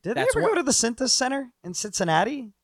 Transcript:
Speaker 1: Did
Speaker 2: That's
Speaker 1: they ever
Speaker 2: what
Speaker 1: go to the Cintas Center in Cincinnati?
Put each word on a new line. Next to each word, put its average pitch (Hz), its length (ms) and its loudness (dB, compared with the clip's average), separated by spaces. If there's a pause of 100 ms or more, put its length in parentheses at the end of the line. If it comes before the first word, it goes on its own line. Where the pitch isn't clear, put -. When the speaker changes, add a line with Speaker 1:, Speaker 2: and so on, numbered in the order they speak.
Speaker 1:
Did 170 140 -6
Speaker 2:
That's 131 180 2
Speaker 1:
they - 60 0
ever - 80 2
Speaker 2:
what 427 60 2
Speaker 1:
go 349 60 2
to - 20 0
the 254 100 0
Cintas 240 380 0
Center 262 400 0 (140)
in 175 100 -10
Cincinnati? 202 800 0 (120)